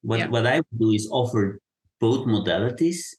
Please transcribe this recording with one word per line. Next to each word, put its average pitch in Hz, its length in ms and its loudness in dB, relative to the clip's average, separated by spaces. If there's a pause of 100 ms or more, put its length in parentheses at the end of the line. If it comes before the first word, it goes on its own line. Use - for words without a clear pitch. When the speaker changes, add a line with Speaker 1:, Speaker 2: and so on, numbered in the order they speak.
Speaker 1:
What, 113 180 0
Speaker 2:
Yeah. - 80 -4
Speaker 1:
what 117 180 2
I 135 120 2
would 135 200 -4
do 110 140 4
is 107 180 0
offer 110 480 0 (400)
both 123 300 0
modalities 110 720 0 (180)